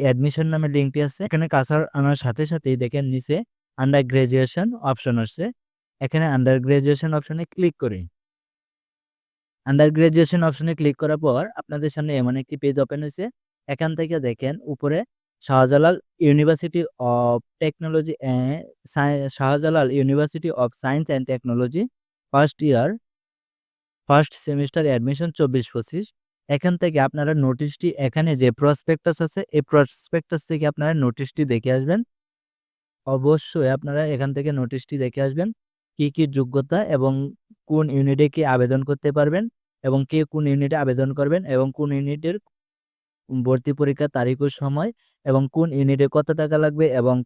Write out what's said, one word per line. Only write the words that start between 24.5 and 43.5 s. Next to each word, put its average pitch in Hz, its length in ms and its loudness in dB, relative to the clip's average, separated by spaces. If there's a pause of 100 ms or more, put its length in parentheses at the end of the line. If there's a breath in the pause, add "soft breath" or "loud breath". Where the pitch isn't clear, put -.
অ্যাডমিশন 135 480 0
চব্বিশ 131 360 0
পঁচিশ। 156 320 -6 (440)
এখান 160 320 0
থেকে 165 160 0 (100)
আপনারা 151 260 -2 (120)
নোটিশটি, 143 420 -2 (200)
এখানে 160 240 0 (100)
যে 127 80 6 (100)
প্রসপেক্টাস 147 640 0
আছে, 196 160 -6 (160)
এই 147 120 2
প্রসপেক্টাস 156 800 0
থেকে 151 220 -2
আপনারা 151 220 -2 (120)
নোটিশটি 135 380 -2 (100)
দেখে 117 240 0
আসবেন। 156 220 0 (1080)
অবশ্যই 135 720 2
আপনারা 143 240 -4 (120)
এখান 139 220 -2
থেকে 143 140 -4 (100)
নোটিশটি 127 440 -6
দেখে 127 240 -4
আসবেন, 160 200 -2 (500)
কি 147 180 0
কি 160 80 2 (140)
যোগ্যতা 135 420 0 (160)
এবং 135 180 2 (560)
কোন 156 160 2 (100)
ইউনিটে 139 300 4 (100)
কি 160 60 0 (120)
আবেদন 127 360 2
করতে 143 280 -2
পারবেন 151 260 2 (400)
এবং 135 160 2 (120)
কে 156 80 2 (140)
কোন 151 180 -2
ইউনিটে 143 320 0
আবেদন 131 260 0 (100)
করবেন 151 220 0 (120)
এবং 131 140 2 (100)
কোন 147 200 -2
ইউনিটের 147 380 -4 (920)
ভর্তি 127 500 0